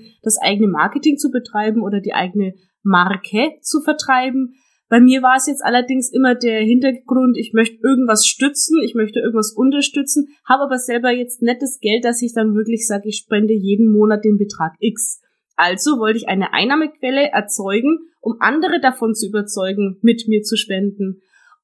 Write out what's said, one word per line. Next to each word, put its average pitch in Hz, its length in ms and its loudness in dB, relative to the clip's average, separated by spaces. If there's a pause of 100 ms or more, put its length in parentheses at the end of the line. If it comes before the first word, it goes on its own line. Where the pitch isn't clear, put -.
(240)
das 220 180 0
eigene 202 260 0
Marketing 202 500 0
zu 254 140 -4
betreiben 220 520 -2
oder 202 180 -2
die 202 120 -6
eigene 185 400 -2 (300)
Marke 196 760 0
zu 302 200 -2
vertreiben. 262 720 -2 (320)
Bei 240 140 6
mir 254 220 6
war 254 120 4
es 269 120 -2
jetzt 285 180 -4
allerdings 247 480 0
immer 254 220 4
der 226 260 -2
Hintergrund, 247 760 2
ich - 160 -8
möchte 226 300 0
irgendwas 247 440 2
stützen, 285 560 0
ich 220 100 -4
möchte 220 260 -2
irgendwas 220 320 -2
unterstützen, 277 760 0 (200)
habe 269 140 2
aber 254 160 -2
selber 247 340 -2
jetzt 240 300 -4
nicht 240 180 0
das 262 200 -6
Geld, 220 260 0
dass 240 160 0
ich 233 120 -4
dann 220 200 0
wirklich 220 320 -2
sage, 208 240 -4
ich 208 80 -8
spende 214 380 0
jeden 208 360 4
Monat 208 320 4
den 208 140 4
Betrag 185 420 -4
X. - 420 -4 (360)
Also 190 400 0
wollte 220 200 0
ich - 120 -8
eine 190 240 -2
Einnahmequelle 277 800 -2
erzeugen, 214 680 -2 (240)
um 233 180 -6
andere 320 400 0
davon 240 360 -2
zu 208 120 -4
überzeugen, 196 760 -4
mit 233 240 2
mir 214 160 0
zu 220 120 -4
spenden. 196 680 -6 (420)